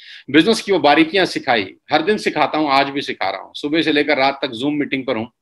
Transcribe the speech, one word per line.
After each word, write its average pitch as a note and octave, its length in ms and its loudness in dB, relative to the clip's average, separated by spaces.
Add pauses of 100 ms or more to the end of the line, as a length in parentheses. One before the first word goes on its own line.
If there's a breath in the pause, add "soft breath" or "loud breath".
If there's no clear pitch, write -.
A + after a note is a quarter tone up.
(300 loud breath)
business E3 320 4
की G3+ 100 -2
वो F#3 60 4
बारीकियां D#3 480 4
सिखाई। A#2 480 -2 (180)
हर D#3 100 2
दिन G#3 160 0
सिखाता D3+ 400 -2
हूँ, D#3 120 0
आज C#3 200 2
भी C#3 120 -6
सिखा G#2+ 280 -6
रहा G2 100 -8
हूँ। F#2 140 -20
सुबह D3+ 280 -2
से D3+ 100 0
लेकर C#3+ 260 0
रात C3+ 240 0
तक C3+ 120 -6
Zoom D3 240 -4
meeting C3+ 280 -4
पर C3 100 -2
हूँ A2+ 140 -6 (100)